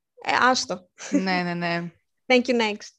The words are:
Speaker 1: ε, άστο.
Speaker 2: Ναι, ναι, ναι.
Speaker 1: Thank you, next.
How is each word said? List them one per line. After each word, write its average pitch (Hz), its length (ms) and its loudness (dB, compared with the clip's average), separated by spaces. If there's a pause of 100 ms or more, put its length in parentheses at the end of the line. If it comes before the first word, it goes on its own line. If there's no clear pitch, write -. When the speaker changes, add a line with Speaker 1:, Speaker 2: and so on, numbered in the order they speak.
(260)
Speaker 1:
ε, 233 60 -2 (100)
άστο. 247 480 0 (220)
Speaker 2:
Ναι, 185 320 0
ναι, 175 100 -4
ναι. 170 380 -4 (340)
Speaker 1:
Thank 254 200 4
you, 240 160 2
next. 214 260 -4 (120)